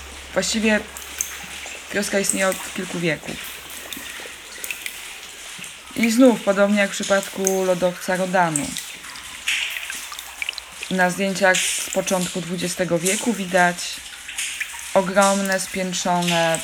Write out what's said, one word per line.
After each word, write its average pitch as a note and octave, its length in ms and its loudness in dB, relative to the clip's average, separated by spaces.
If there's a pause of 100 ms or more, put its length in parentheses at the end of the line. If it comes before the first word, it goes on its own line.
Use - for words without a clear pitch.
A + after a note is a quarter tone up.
(340)
właściwie, G#3+ 460 2 (1120)
wioska G3+ 260 0
istnieje G3 280 2
od - 260 -2
kilku F3+ 260 -4
wieków. - 560 -4 (2500)
I A3+ 160 4
znów, A#3 300 8
podobnie G3+ 380 4
jak G3+ 100 4
w G3 40 -8
przypadku G3 720 2
lodowca F3+ 520 2
Rodanu, F3 520 2 (2250)
na F3+ 180 4
zdjęciach F#3+ 480 4
z - 320 -2
początku F#3 520 0
dwudziestego F3 580 0
wieku G3 340 2
widać F3+ 440 4 (1160)
ogromne, G3 680 4
spiętrzone F3 1040 2